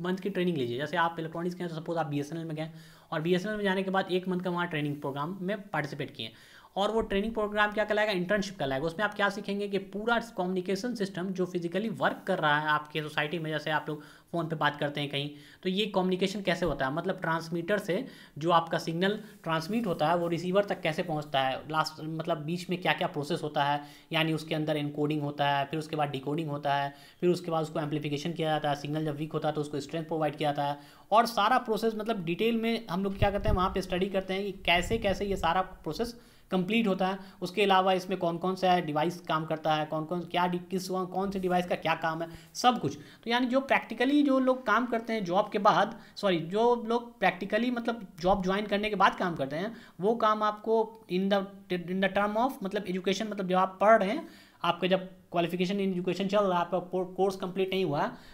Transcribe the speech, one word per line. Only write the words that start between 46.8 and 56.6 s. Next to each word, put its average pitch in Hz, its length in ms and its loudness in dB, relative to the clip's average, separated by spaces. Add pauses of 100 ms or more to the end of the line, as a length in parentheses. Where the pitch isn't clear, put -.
लोग - 300 -2
प्रैक्टिकली 208 520 2
मतलब 233 360 -4 (140)
जॉब 190 220 4
ज्वाइन 190 240 0
करने 208 240 0
के 208 60 -2
बाद 208 180 6
काम 175 220 -2
करते 135 200 -4
हैं, 208 200 -6 (240)
वो 208 140 2
काम 214 280 4
आपको 220 720 0
in 190 180 2
the, 202 140 2 (280)
in 180 320 -2
the 190 140 2
term 208 180 2
of, 233 160 2 (100)
मतलब 196 260 -4
एजुकेशन, 190 400 -2
मतलब 202 200 -4
जब 180 80 2
आप 185 240 2
पढ़ 214 220 8
रहे 190 80 0
हैं, 311 180 -4 (360)
आपका - 240 0
जब 185 180 2 (260)
क्वालिफिकेशन 175 420 0
in 196 200 0
education 180 360 -2
चल 208 140 4
रहा 180 140 2
है, 175 60 2